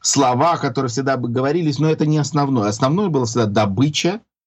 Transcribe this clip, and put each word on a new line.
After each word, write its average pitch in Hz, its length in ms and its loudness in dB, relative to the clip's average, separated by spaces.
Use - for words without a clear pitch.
слова, 139 520 2
которые 131 320 -4
всегда 135 280 -2
бы 120 120 -4
говорились, 139 500 0
но 156 100 2
это 156 180 0
не 156 120 2
основное. 135 500 0
Основное 147 400 0
было 139 160 0
всегда 113 220 0
добыча, 120 720 0